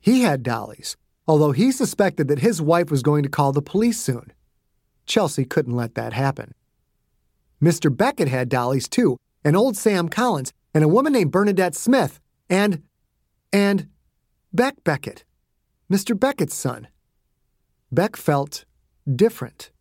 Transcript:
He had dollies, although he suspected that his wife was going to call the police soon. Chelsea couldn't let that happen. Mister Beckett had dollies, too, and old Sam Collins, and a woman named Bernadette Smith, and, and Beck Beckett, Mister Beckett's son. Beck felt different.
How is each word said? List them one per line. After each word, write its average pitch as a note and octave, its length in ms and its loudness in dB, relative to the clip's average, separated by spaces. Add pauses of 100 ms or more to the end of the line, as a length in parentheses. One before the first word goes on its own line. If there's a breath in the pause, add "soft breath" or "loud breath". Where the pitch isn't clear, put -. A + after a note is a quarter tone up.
He B3 220 4
had C#3+ 200 0
dollies, A2 540 -8 (300)
although D3+ 260 4
he G#3+ 200 2
suspected F3 560 0
that C#3+ 100 0
his E3 240 0
wife E3 280 2
was C#3 120 0
going D3 220 2
to C3+ 40 -4
call C#3 240 0
the C#3+ 80 0
police G#3+ 400 -2
soon. A#2+ 320 -6 (760)
Chelsea D#3 380 0
couldn't B2 320 -4
let A#2 200 -6
that A#2 160 -8
happen. C3+ 420 -4 (1040)
Mister D#3+ 300 2
Beckett G3+ 380 0
had B2+ 200 -2
dollies, B2+ 400 -2
too, F#3 280 0 (260)
and D3 140 2
old A3+ 200 2
Sam F#3 320 0
Collins, F#3+ 440 -2 (200)
and D#3 120 4
a D3+ 40 4
woman C4+ 240 2
named F#3+ 200 2
Bernadette F#3+ 420 2
Smith, - 460 0 (280)
and, F#3+ 340 0 (680)
and G3+ 360 0 (640)
Beck B3 300 0
Beckett, - 420 -4 (640)
Mister G3 260 0
Beckett's B3+ 400 -2
son. A#2 340 -8 (1040)
Beck F#3 240 -2
felt C#3+ 480 -4 (500)
different. - 560 -2 (100)